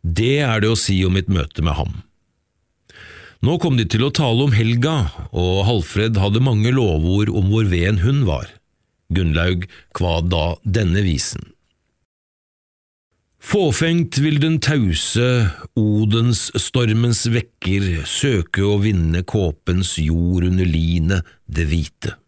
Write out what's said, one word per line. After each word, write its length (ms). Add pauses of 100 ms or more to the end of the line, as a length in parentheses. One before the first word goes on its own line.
Det 400
er 160
det 80
å 80
si 300
om 100
mitt 160
møte 320
med 140
ham. 240 (1400)
Nå 160
kom 160
de 120
til 180
å 60
tale 340
om 100
Helga, 540 (220)
og 360
Hallfred 520
hadde 240
mange 280
lovord 600
om 160
hvor 200
ven 360
hun 240
var. 200 (640)
Gunnlaug 540 (300)
kvad 360
da 120 (200)
denne 400
visen. 460 (1900)
"Fåfengt 800
vil 160
den 240
tause 880 (240)
Odensstormens 1500
vekker 800
søke 560
å 160
vinne 400
kåpens 800
jord 480
under 160
linet 680 (100)
det 240
hvite. 460 (140)